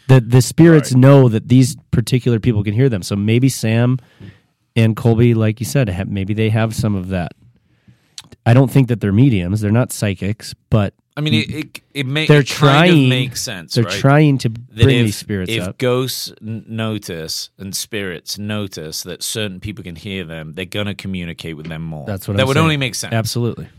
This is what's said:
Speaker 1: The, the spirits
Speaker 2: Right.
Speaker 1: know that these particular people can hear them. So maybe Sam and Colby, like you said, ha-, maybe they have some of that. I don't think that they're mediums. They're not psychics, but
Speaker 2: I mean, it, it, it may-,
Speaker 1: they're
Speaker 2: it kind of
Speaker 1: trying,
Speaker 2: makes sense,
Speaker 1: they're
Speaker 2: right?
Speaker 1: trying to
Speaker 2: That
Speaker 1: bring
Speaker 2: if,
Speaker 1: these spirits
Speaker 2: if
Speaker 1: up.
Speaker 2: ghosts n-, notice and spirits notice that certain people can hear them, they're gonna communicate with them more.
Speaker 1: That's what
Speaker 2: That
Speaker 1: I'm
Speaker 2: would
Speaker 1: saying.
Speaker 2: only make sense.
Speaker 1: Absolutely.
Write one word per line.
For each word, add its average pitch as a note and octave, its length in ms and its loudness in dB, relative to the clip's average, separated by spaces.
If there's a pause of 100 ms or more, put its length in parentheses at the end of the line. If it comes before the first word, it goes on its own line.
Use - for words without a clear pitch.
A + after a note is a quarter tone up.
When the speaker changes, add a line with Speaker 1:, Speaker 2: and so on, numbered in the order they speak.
Speaker 1:
The, C3 120 8
the A#2+ 220 4
spirits D#3+ 500 6
Speaker 2:
Right. B2+ 80 4
Speaker 1:
know C3+ 280 8
that A2 200 -2
these B2+ 280 4 (140)
particular A#2 500 0
people G#2 240 0
can G#2 100 -2
hear C3 140 2
them. G2+ 140 -4
So - 120 -6
maybe A2 340 2
Sam A#2+ 500 0 (760)
and A2 220 2
Colby, A#2 380 4
like A2 260 0
you A2 60 -8
said, C3 220 -2
ha-, F#2+ 180 -4
maybe G2+ 280 -4
they A2 160 0
have A2 240 0
some A2 200 -2
of F#2 140 -6
that. F2+ 240 -6 (1120)
I A#2 100 6
don't B2+ 160 4
think C3 180 4
that A#2 120 -2
they're G2+ 120 -2
mediums. G#2 480 2
They're G#2 100 0
not A#2 220 0
psychics, G2+ 640 -6 (160)
but G2+ 240 2 (220)
Speaker 2:
I C#3+ 40 -6
mean, D3+ 140 -2
it, D#3 160 -2
it, D3+ 300 -10 (120)
it C#3 140 -6
may-, D3 200 -4
Speaker 1:
they're D3 140 6
Speaker 2:
it C3 80 0
kind D3+ 400 2
of - 0 -
Speaker 1:
trying, C#3+ 220 4
Speaker 2:
makes B2+ 320 -4
sense, F2+ 320 -10
Speaker 1:
they're A#2 100 2
Speaker 2:
right? F2+ 160 -4
Speaker 1:
trying C#3+ 380 4
to B2 100 -4
Speaker 2:
That A2+ 340 -10
Speaker 1:
bring B2 180 4
Speaker 2:
if, A#2 60 2
Speaker 1:
these G2 100 -4
spirits F#2+ 360 -6
Speaker 2:
if A2+ 100 -4
Speaker 1:
up. F#2 160 -10
Speaker 2:
ghosts B2+ 600 -4
n-, A2 260 -12
notice G#2+ 920 -8
and F#2+ 180 -12
spirits G2 640 -10
notice G2+ 640 -10
that F2 200 -14
certain G2+ 380 -8
people F#2+ 240 -12
can F2 100 -14
hear F#2+ 300 -10
them, D#2+ 300 -14
they're F#2 100 -10
gonna G2+ 300 -6
communicate F2 640 -10
with D#2 80 -16
them D#2+ 160 -12
more. D#2 240 -12
Speaker 1:
That's G2 200 -10
what G2+ 120 -4
Speaker 2:
That C3 60 2
Speaker 1:
I'm C3 40 -2
Speaker 2:
would C3+ 60 0
Speaker 1:
saying. D#3+ 100 2
Speaker 2:
only D#3 140 0
make C3 160 -6
sense. - 180 -10
Speaker 1:
Absolutely. A2+ 560 -4 (100)